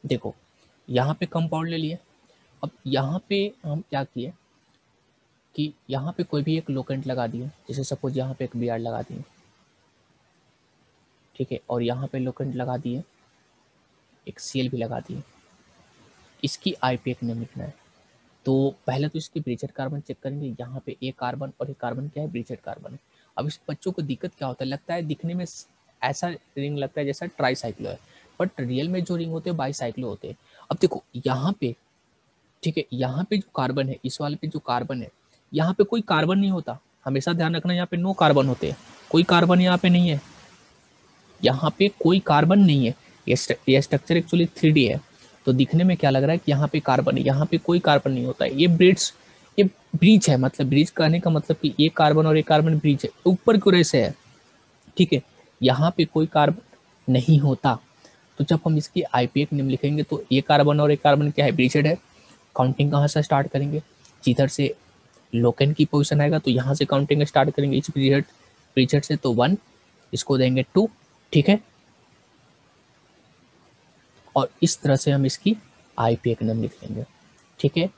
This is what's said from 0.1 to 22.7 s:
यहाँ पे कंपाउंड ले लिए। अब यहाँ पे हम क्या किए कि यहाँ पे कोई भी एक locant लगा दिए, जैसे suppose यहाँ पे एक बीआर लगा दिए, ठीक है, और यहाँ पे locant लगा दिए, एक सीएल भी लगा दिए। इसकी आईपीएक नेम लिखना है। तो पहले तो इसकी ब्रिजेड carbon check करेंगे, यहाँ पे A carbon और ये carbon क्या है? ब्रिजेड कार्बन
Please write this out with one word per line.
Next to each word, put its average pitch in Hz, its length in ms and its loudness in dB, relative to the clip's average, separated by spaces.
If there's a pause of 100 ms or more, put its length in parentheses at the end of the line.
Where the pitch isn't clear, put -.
यहाँ 131 260 0
पे 180 120 -6
कंपाउंड 165 420 -4
ले 165 80 -6
लिए। 160 220 -6 (640)
अब 151 80 -10 (160)
यहाँ 139 420 -4
पे 202 120 -2 (240)
हम 151 160 -6
क्या 139 240 -6
किए 135 280 -10 (1200)
कि 151 180 -6 (180)
यहाँ 135 220 -6
पे 175 120 -8
कोई 147 180 -4
भी 156 160 -2
एक 160 120 -8
locant 131 360 -6
लगा 123 200 -4
दिए, 117 220 -8 (200)
जैसे 135 160 -8
suppose 135 340 -6
यहाँ 131 160 -6
पे 135 100 -8
एक 123 120 -10
बीआर 117 220 -4
लगा 117 240 -8
दिए, - 200 -14 (2250)
ठीक 131 160 -8
है, - 80 -10 (100)
और 120 120 -2
यहाँ 123 240 -4
पे 139 120 -8
locant 127 360 -6
लगा 127 220 -6
दिए, 127 260 -6 (1200)
एक - 140 -18
सीएल 127 280 -6
भी 127 80 -8
लगा 120 240 -6
दिए। - 220 -14 (1200)
इसकी - 320 -6 (100)
आईपीएक 127 380 -4
नेम 117 180 -6
लिखना - 240 -14
है। - 100 -16 (720)
तो 135 280 0 (120)
पहले 143 220 -4
तो 160 100 -8
इसकी 156 220 -10
ब्रिजेड 131 320 -8
carbon 143 280 -8
check - 200 -14
करेंगे, 139 400 -8
यहाँ 127 260 -14
पे 113 160 -12
A 131 160 -8
carbon 123 420 -8
और 123 80 -8
ये 139 120 -12
carbon 127 280 -8
क्या 151 140 -10
है? 156 80 -8
ब्रिजेड 117 300 -10
कार्बन - 320 -16